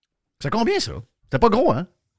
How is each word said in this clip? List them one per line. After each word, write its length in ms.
C'est 80
combien, 300
ça ? 120
C'était 140
pas 120
gros, 220
hein ? 140